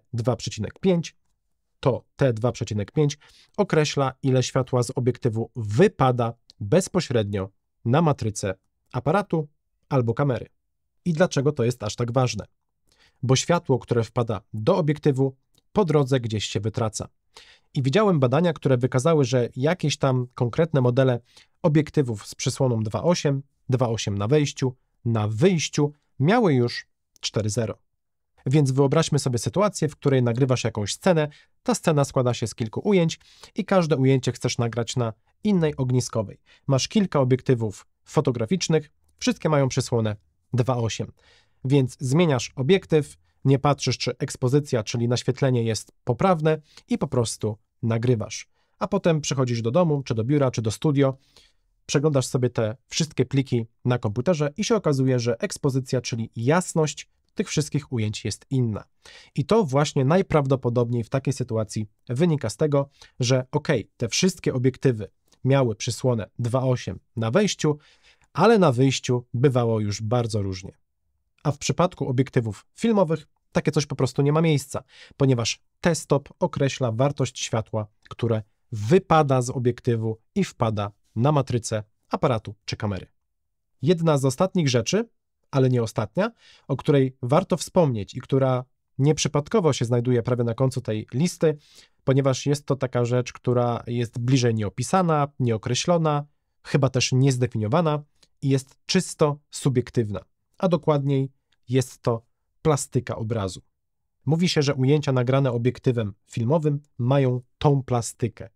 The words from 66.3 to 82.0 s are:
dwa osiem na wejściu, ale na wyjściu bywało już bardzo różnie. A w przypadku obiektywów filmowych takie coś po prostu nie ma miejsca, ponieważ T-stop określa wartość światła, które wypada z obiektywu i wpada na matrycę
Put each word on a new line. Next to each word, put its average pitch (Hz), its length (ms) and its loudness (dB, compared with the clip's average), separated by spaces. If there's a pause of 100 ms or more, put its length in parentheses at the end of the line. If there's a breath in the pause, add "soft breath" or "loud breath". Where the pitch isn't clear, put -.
dwa 120 240 -2
osiem 123 360 -2 (160)
na 113 160 -2
wejściu, 151 460 0 (560 soft breath)
ale 214 260 6
na 165 120 6
wyjściu 123 600 2
bywało 120 460 2
już 104 220 -4
bardzo 110 400 -2
różnie. 95 360 -8 (680)
A 147 80 0
w - 60 -8
przypadku - 500 -2
obiektywów 123 580 -2 (100)
filmowych 185 520 0 (240)
takie 165 200 -2
coś 151 140 0
po 143 100 -10
prostu - 260 0
nie 143 120 2
ma 160 80 2
miejsca, 151 420 0 (340 loud breath)
ponieważ 127 440 0 (200)
T-stop 156 480 0 (100)
określa 135 520 -2
wartość 131 480 -2
światła, 110 480 -4 (220)
które 110 340 -2 (280)
wypada 135 680 2
z 120 80 -6
obiektywu 117 680 -2 (180)
i 196 80 0
wpada 104 480 -2 (240)
na 131 160 2
matrycę 120 520 -2 (260)